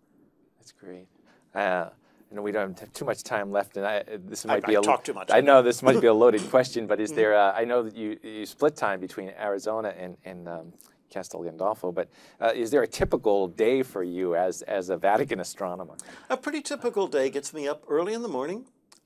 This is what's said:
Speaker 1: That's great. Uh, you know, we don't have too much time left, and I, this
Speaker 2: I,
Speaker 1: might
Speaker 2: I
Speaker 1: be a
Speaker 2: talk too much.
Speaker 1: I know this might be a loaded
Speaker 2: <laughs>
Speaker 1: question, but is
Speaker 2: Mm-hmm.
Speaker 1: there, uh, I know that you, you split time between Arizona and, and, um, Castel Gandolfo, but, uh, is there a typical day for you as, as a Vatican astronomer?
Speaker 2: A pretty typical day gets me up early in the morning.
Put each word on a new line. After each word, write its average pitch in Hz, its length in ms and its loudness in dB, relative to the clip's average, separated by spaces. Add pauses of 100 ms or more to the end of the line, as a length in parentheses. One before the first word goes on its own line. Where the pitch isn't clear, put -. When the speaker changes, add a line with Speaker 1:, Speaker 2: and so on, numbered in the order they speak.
(580)
Speaker 1:
That's - 140 -20
great. 90 340 -20 (480)
Uh, 92 340 0 (420)
you 104 60 -14
know, 104 60 -8
we 104 100 -4
don't 98 260 -4
have - 140 -20
too 151 140 -8
much 110 160 -4
time 101 280 -4
left, 101 280 -2
and 98 80 -4
I, 104 180 -2 (220)
this 104 180 -12
Speaker 2:
I, 110 40 -12
Speaker 1:
might 104 160 0
Speaker 2:
I 98 40 -6
Speaker 1:
be 107 60 2
a 104 80 4
Speaker 2:
talk 123 200 2
too 127 120 -8
much. 92 180 -8
Speaker 1:
I 113 80 8
know 135 220 10
this 120 200 2
might 127 180 6
be 117 80 6
a 110 60 8
loaded 110 280 6
Speaker 2:
<laughs> - 80 -10
Speaker 1:
question, 127 360 2
but 101 140 0
is 104 100 -4
Speaker 2:
Mm-hmm. 147 60 -8
Speaker 1:
there, 107 180 4
uh, 101 200 6
I 113 100 -2
know 120 180 0
that 110 140 -8
you, 107 260 -8
you 107 240 -12
split 151 300 0
time 98 240 -2
between 95 300 -10
Arizona 104 680 -6
and, 90 280 -14
and, 90 240 -14
um, 85 240 -12 (380)
Castel 90 320 -12
Gandolfo, 90 480 -4
but, 87 200 -6 (280)
uh, 113 160 0
is 117 160 -4
there 135 120 4
a 113 40 0
typical 104 640 0
day 120 340 2
for 101 200 -6
you 90 340 -2
as, 90 240 -2
as 95 300 -4
a 90 80 -2
Vatican 107 420 0
astronomer? 90 560 -10 (320)
Speaker 2:
A 262 80 -2
pretty 294 240 -6
typical 240 460 -4
day 135 240 0
gets 139 240 -10
me 147 120 -8
up 151 220 -6
early 170 240 0
in 233 80 -6
the 233 80 -8
morning. 165 380 -8 (400)